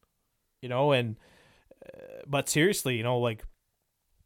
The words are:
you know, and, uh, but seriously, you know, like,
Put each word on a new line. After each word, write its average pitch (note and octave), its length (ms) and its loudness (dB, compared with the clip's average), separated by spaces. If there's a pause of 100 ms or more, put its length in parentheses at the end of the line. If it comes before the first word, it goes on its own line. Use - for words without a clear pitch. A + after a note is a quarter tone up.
(600)
you B2+ 80 -10
know, C3 220 2
and, A#2+ 240 2 (720)
uh, - 400 -18
but C#3 220 -2
seriously, D#3 480 2
you A2+ 80 -2
know, B2 160 0
like, A2+ 240 -2 (800)